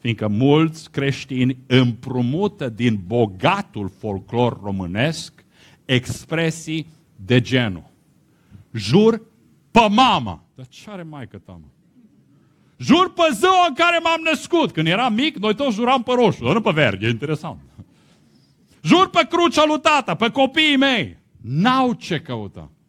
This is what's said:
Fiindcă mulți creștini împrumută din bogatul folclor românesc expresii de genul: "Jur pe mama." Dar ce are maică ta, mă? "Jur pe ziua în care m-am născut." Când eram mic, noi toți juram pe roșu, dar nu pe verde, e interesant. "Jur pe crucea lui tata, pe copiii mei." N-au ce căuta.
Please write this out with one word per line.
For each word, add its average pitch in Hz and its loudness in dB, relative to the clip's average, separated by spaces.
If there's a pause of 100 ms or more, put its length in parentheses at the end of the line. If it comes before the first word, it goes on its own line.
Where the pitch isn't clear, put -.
Fiindcă 110 -4
mulți 143 2
creștini 131 -2 (100)
împrumută 127 0
din 113 -2
bogatul 117 -2
folclor 113 -4
românesc 98 -6 (400)
expresii 156 -4 (300)
de 113 2
genul: 113 -4 (840)
"Jur 202 2 (480)
pe 226 4
mama." 202 2 (100)
Dar 127 -20
ce - -20
are 190 -14
maică 143 -16
ta, 95 -20
mă? 82 -20 (1080)
"Jur 339 2
pe 349 0 (100)
ziua 359 4
în 285 -4
care 339 2
m-am 330 0
născut." 320 0
Când 160 -2
eram 208 0
mic, 277 -2
noi 214 -2
toți 254 -2
juram 240 0
pe 247 -4
roșu, 220 0
dar 127 2
nu 226 2
pe 226 -2
verde, 110 0
e 117 0
interesant. 139 -6 (1200)
"Jur 359 4
pe 339 2
crucea 339 2
lui 302 0
tata, 294 0
pe 220 0
copiii 277 2
mei." 240 0 (220)
N-au 233 0
ce - -6
căuta. 101 -12 (180)